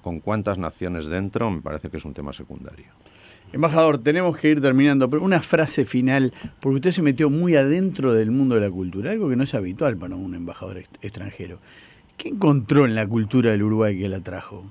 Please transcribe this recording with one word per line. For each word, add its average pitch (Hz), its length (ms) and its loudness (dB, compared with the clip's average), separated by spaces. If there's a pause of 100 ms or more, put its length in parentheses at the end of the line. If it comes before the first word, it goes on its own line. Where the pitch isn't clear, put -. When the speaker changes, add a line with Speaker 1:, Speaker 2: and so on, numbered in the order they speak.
Speaker 1:
con 85 180 -8
cuántas 104 380 -2
naciones 85 480 -6
dentro, 98 440 -4
me 82 120 -4
parece 76 280 -10
que 78 80 -10
es 76 80 -12
un 71 80 -12
tema 71 180 -12
secundario. 69 540 -18 (640)
Speaker 2:
Embajador, 156 460 4
tenemos 160 400 0
que 151 100 2
ir 151 120 4
terminando, 135 500 4
pero 151 120 0
una 185 200 2
frase 151 420 0
final, 131 480 0 (280)
porque 135 160 0
usted 165 140 0
se 175 120 0
metió 147 280 2
muy 170 240 2
adentro 143 600 2
del 110 160 2
mundo 131 260 2
de 104 60 4
la 101 80 0
cultura, 92 420 -6
algo 214 160 -2
que 123 80 0
no 131 80 2
es 139 100 -4
habitual 104 420 -2
para 90 200 -10
un 92 180 -8
embajador 87 440 -12
ex-, - 100 -18 (140)
extranjero. 95 560 -12 (580)
¿Qué - 140 -12
encontró 143 560 4
en 110 80 0
la 110 120 0
cultura 113 440 2
del 104 120 2
Uruguay 107 360 2
que 98 100 -4
la 95 120 -6
trajo, 90 500 -14